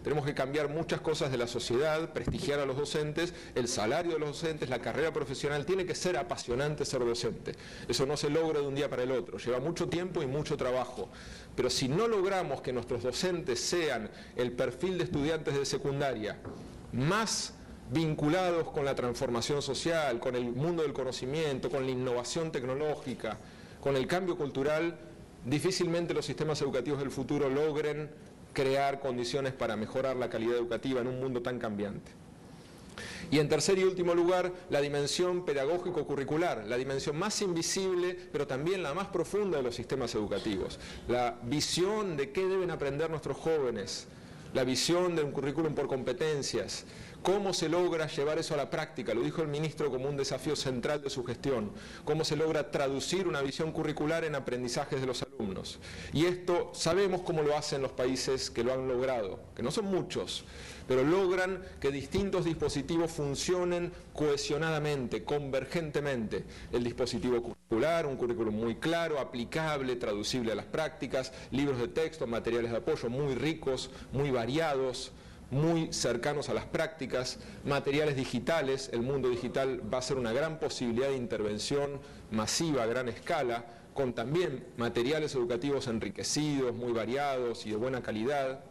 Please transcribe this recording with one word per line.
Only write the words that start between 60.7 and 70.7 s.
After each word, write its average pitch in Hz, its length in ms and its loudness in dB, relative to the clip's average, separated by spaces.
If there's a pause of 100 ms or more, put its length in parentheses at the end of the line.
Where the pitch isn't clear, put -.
pero 131 160 6
logran 185 580 4 (160)
que 139 120 0
distintos 175 560 0
dispositivos 160 640 2
funcionen 175 840 0 (220)
cohesionadamente, 147 1080 0
convergentemente. 139 1200 -2 (260)
El 120 120 2
dispositivo 120 580 2
curricular, 123 640 2
un 135 100 -2
currículum 113 380 0
muy 113 220 0
claro, 160 440 0
aplicable, 131 760 -2
traducible 113 560 0
a - 20 0
las 101 100 -2
prácticas, 139 720 -2 (160)